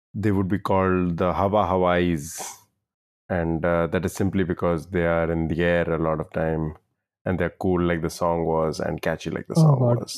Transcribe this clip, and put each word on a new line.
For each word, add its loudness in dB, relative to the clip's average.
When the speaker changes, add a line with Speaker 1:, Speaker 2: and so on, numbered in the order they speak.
Speaker 1:
they 0
would 0
be 0
called 2
the 0
Hawa 2
Hawais, 0
and, -2
uh, 2
that -2
is -2
simply 0
because -2
they -2
are 2
in 0
the 0
air 2
a -2
lot 0
of -8
time, -2
and -2
they're -2
cool 2
like 0
the -2
song -2
was, 0
and -4
catchy -4
like -6
the -8
Speaker 2:
Oh, 6
Speaker 1:
song 6
Speaker 2:
God. 2
Speaker 1:
was. -10